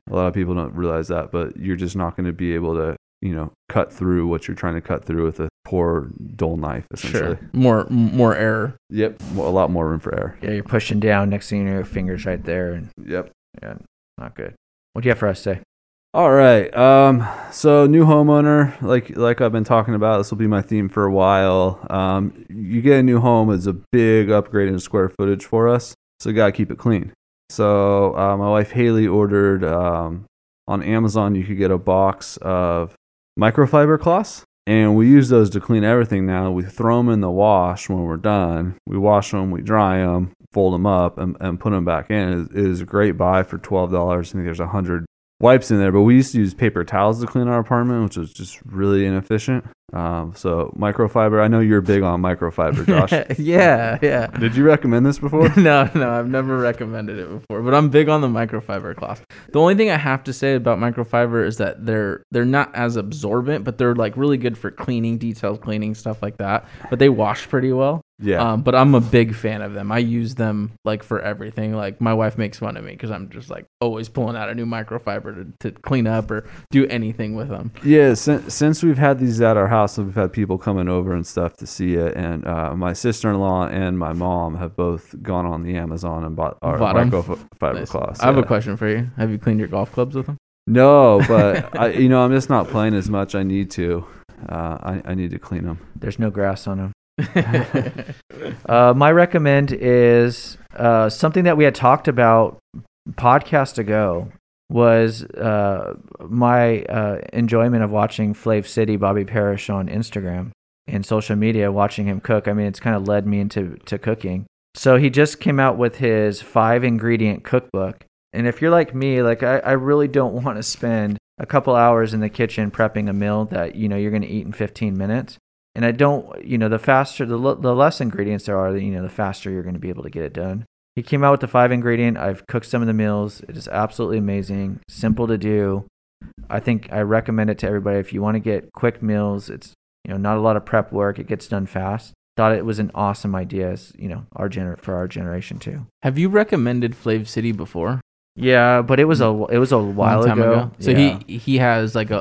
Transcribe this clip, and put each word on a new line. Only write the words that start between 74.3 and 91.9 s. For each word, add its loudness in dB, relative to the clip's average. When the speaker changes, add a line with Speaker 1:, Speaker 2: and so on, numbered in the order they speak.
Speaker 2:
out -8
a -8
new -6
microfiber -8
to, -12
to -16
clean 0
up -2
or -8
do 4
anything -6
with -8
them. -10
Speaker 1:
Yeah, 6
sin-, -2
since 0
we've 4
had 2
these 0
at 4
our 2
house, 0
we've -4
had 0
people -2
coming -2
over -2
and -4
stuff -4
to -16
see -4
it. -2
And, -6
uh, -6
my -4
sister-in-law -2
and -4
my -4
mom -4
have -10
both -6
gone -4
on -6
the -6
Amazon -8
and -8
bought -6
our -2
Speaker 2:
Bought 0
'em? 2
Speaker 1:
microfiber -4
Speaker 2:
Nice. -8
Speaker 1:
cloths, -6
Speaker 2:
I 2
have 4
a 4
Speaker 1:
yeah. 2
Speaker 2:
question -2
for -4
you. -4
Have -2
you -4
cleaned 0
your -4
golf -4
clubs -4
with -6
them? -10
Speaker 1:
No, 8
but 2
Speaker 2:
<laughs> -
Speaker 1:
I, 2
you 2